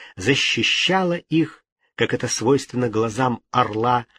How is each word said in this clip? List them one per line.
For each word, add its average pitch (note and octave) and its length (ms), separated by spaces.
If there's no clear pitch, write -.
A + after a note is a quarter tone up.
защищала C#3 1000
их, D#3+ 500
как - 180
это B2 140
свойственно B2 600
глазам A2+ 520
орла, A#2+ 560